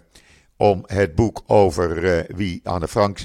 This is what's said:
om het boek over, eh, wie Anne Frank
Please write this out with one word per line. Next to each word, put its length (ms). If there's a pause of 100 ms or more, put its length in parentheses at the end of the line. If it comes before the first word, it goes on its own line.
(560)
om 300
het 280
boek 320
over, 720
eh, 180
wie 280
Anne 240
Frank 360